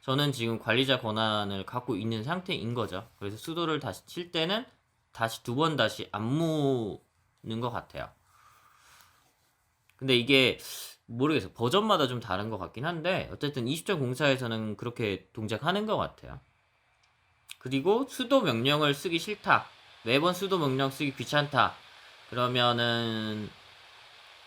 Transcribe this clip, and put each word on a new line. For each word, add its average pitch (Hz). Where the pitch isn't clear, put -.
저는 139
지금 117
관리자 127
권한을 107
갖고 120
있는 110
상태인 151
거죠. 101
그래서 101
수도를 160
다시 117
칠 175
때는 185
다시 -
두 120
번 156
다시 110
안 104
무는 131
것 123
같아요. 82
근데 131
이게 123
모르겠어요. 120
버전마다 170
좀 123
다른 101
것 110
같긴 95
한데, 165
어쨌든 135
이십 156
점 190
공사에서는 123
그렇게 113
동작하는 131
것 214
같아요. 90
그리고 160
수도 254
명령을 143
쓰기 165
싫다, 185
매번 147
수도 185
명령 135
쓰기 139
귀찮다, 135
그러면은 117